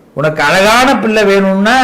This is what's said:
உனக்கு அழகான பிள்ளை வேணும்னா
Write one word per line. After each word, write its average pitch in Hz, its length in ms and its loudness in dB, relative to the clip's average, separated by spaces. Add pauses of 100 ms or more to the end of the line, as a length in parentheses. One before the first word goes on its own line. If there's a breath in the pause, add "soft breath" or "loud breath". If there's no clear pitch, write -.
(140)
உனக்கு 151 300 -4
அழகான 214 560 2
பிள்ளை 214 260 -2
வேணும்னா 196 580 0